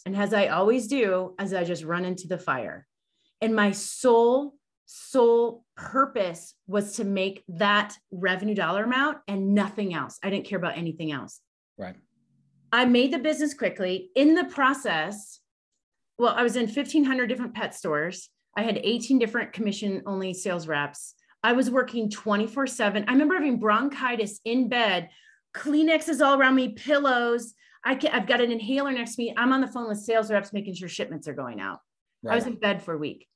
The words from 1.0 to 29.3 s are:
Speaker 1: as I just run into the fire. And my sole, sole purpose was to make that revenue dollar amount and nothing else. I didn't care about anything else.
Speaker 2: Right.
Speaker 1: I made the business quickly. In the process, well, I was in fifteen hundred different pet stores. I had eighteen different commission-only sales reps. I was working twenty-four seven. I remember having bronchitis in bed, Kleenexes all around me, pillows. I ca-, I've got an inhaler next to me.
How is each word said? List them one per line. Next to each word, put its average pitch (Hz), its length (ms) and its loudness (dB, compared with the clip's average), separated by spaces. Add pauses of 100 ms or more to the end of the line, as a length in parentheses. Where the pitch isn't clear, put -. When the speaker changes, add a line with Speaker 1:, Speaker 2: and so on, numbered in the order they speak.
Speaker 1:
as 190 140 -4
I 180 100 0
just 170 200 -4
run 175 220 -2
into 180 220 -6
the 175 100 -4
fire. 123 480 -6 (560)
And 226 140 0
my 208 160 4
sole, 240 800 2 (320)
sole 233 800 2 (120)
purpose 202 760 -2 (140)
was 202 300 -2
to 233 60 -4
make 196 440 -2
that 208 480 2 (160)
revenue 185 440 -2
dollar 185 280 0
amount 269 340 0 (100)
and 196 260 0
nothing 202 400 0
else. 147 300 -8
I 202 60 -4
didn't 196 160 -2
care 196 140 -6
about 170 180 -4
anything 165 340 -6
else. 127 280 -10 (380)
Speaker 2:
Right. 92 180 -12 (760)
Speaker 1:
I 247 140 2
made 247 260 4
the 330 80 -2
business 294 340 0
quickly. 185 640 -4
In 294 200 6
the 349 100 2
process, 214 960 -2 (800)
well, 233 180 4
I 240 60 2
was 240 120 0
in 233 120 0
fifteen 285 380 0
hundred 254 220 0
different 247 280 -6
pet 214 180 -6
stores. 160 560 -4 (260)
I 208 60 -2
had 220 220 -2
eighteen 240 340 2
different 226 360 -2
commission-only 196 840 -4
sales 175 320 -4
reps. 147 480 -4 (300)
I 233 80 4
was 247 160 2
working 240 400 0
twenty-four 226 580 -2
seven. 208 400 -2
I 247 40 2
remember 294 240 4
having 277 240 0
bronchitis 226 840 0
in 240 240 0
bed, 202 400 0 (460)
Kleenexes 311 720 2
all 277 140 6
around 262 160 6
me, 254 140 2
pillows. 240 840 0 (300)
I 262 120 0
ca-, 277 180 0
I've 220 140 0
got 247 140 4
an 240 100 2
inhaler 269 420 -2
next 240 220 -6
to 247 80 -6
me. 233 120 -4